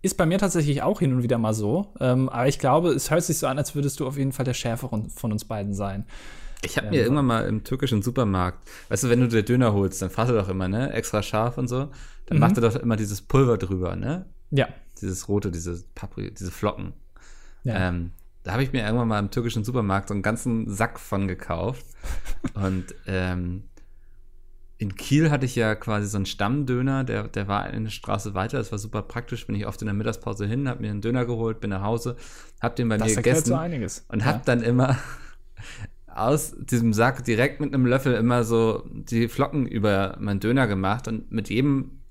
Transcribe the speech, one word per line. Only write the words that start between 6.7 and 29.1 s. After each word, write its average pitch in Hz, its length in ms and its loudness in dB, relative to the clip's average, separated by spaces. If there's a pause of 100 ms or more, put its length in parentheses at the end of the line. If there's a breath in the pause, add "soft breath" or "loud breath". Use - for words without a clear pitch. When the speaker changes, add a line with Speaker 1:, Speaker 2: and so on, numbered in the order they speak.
Speaker 2:
hab 135 100 0
Speaker 1:
Ähm, - 60 -6
Speaker 2:
mir 139 120 4
irgendwann 139 220 4
mal 113 220 2
im 107 160 -2
türkischen 127 380 0
Supermarkt, 98 680 0 (220 loud breath)
weißt 101 160 0
du, 123 40 4
wenn 120 120 6
du 123 80 4
dir 113 140 4
Döner 120 280 4
holst, 101 300 2
dann 92 80 -2
fragst 117 220 2
du 117 40 4
doch 98 140 2
immer, 95 180 0
ne, 117 240 0
extra - 320 -2
scharf 117 340 0
und 127 120 -2
so, 131 180 -2 (380 loud breath)
dann 170 120 -2
Speaker 1:
Mhm. - 40 6
Speaker 2:
macht 107 160 6
er 120 120 4
doch 107 60 0
immer 113 220 2
dieses 104 240 -4
Pulver 127 360 4
drüber, 90 380 -2
ne? 139 300 -4 (260)
Speaker 1:
Ja. 135 160 4 (340)
Speaker 2:
Dieses 95 280 -6
rote, 101 220 0
diese 87 300 -6 (140)
Papri-, - 360 -10
diese 92 200 -10
Flocken. 98 400 -4 (720 soft breath)
Speaker 1:
Ja. 95 240 0
Speaker 2:
Ähm, 87 240 -2 (320)
da - 80 -6
hab 113 80 0
ich 135 140 0
mir 123 100 0
irgendwann 113 240 2
mal 107 120 2
im 101 120 -2
türkischen 113 320 -2
Supermarkt 104 460 0
so 104 40 -2
einen 101 100 -2
ganzen 113 460 0
Sack 107 300 -2
von 98 300 -2
gekauft. 90 560 -4 (380 loud breath)
Speaker 1:
<laughs> - 320 -2
Speaker 2:
Und, 95 380 -2 (140)
ähm, 92 560 -2 (1160 soft breath)
in 101 160 -4
Kiel 151 360 4
hatte 135 140 0
ich 127 100 -4
ja 110 200 2
quasi 104 320 -2
so 104 100 -4
einen 98 80 0
Stammdöner, 127 800 0
der, 107 240 -4
der 101 180 -4
war 101 160 0
eine 107 260 -4
Straße 101 440 -6
weiter, 101 240 -2
das 120 140 -4
war 104 80 -4
super 104 220 -6
praktisch, - 460 -8